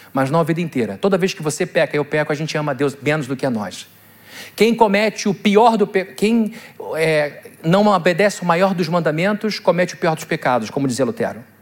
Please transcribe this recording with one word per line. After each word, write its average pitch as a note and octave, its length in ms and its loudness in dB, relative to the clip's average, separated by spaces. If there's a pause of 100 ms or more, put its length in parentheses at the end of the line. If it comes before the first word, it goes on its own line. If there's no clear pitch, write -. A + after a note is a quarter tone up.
(120)
mas C3+ 180 0
não E3 80 2
a E3 60 2
vida E3 160 -2
inteira. A#2 380 -4
Toda G3 200 2
vez F3+ 160 -2
que - 80 -12
você D#3 240 -4
peca, D#3 300 -2
eu D3 80 -2
peco, D3+ 260 -2
a D3+ 60 -2
gente D3+ 200 -6
ama D3 140 -2
a C#3 40 -4
Deus C3+ 280 -2
menos D3 240 -2
do C3+ 80 -6
que B2+ 100 -4
a C3+ 60 0
nós. G#2 380 -6 (680)
Quem A3+ 180 4
comete G#3+ 560 2
o F#3+ 60 0
pior A3 420 4
do G3+ 100 2
pe-, F#3+ 180 0
quem, A3 480 0 (420)
é, D3+ 560 -2 (140)
não F#3+ 240 4
obedece F3+ 540 2
o - 20 -6
maior F3 300 2
dos E3+ 140 -2
mandamentos, F3 680 0
comete F3 360 0
o - 20 -16
pior E3 180 0
dos D3+ 100 -8
pecados, B2+ 460 -2
como C#3 160 -2
dizia B2+ 180 -2
Lutero. A2 380 -4 (200)